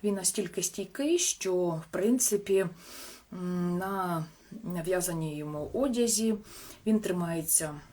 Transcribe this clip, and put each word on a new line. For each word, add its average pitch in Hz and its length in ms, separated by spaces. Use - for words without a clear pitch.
Він 202 120
настільки 185 480
стійкий, 285 560
що, - 360
в 170 360
принципі, 202 720
м, 180 440
на, 180 480
на 175 180
в'язаній 165 560
йому 151 360
одязі 226 640
він 220 140
тримається 165 800